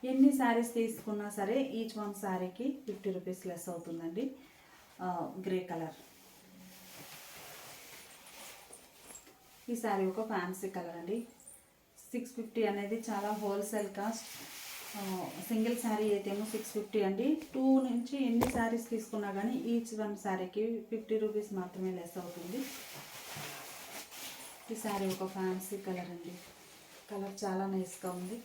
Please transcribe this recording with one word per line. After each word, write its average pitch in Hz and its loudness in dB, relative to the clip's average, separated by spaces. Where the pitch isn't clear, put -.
ఎన్ని 269 12
శారీస్ 233 6
తీసుకున్నా 214 0
సరే 208 4
each 226 -2
one 202 -4
శారీకి 185 0
ఫిఫ్టీ 196 -2
రూపీస్ 185 -4
లెస్ 170 -6
అవుతుందండి. 170 -2
ఆ, - 0
గ్రే 185 4
కలర్. 165 -4
ఈ 233 2
శారీ 196 4
ఒక 220 0
ఫ్యాన్సీ 185 -2
కలర్ 170 -6
అండి, 185 -2
సిక్స్ 240 -4
ఫిఫ్టీ 226 0
అనేది 202 0
చాలా 208 0
హోల్‌సేల్ 202 0
కాస్ట్. 220 -2
ఆ, - -4
సింగిల్ 226 6
శారీ 214 4
అయితేమో 202 0
సిక్స్ 214 -2
ఫిఫ్టీ 208 2
అండి. 214 2
టూ 262 4
నుంచి 240 0
ఎన్ని 233 6
శారీస్ 226 2
తీసుకున్నా 208 -2
కానీ 240 0
each 226 0
one 202 -2
శారీకి 190 0
ఫిఫ్టీ 220 0
రూపీస్ 208 0
మాత్రమే 185 -2
లెస్ 170 -8
అవుతుంది. 175 -4
ఈ 226 -2
శారీ 196 2
ఒక 190 -2
ఫ్యాన్సీ 190 0
కలర్ 180 -2
అండి, 170 -8
కలర్ 196 -4
చాలా 190 2
నైస్‌గా 185 -2
ఉంది. 190 -4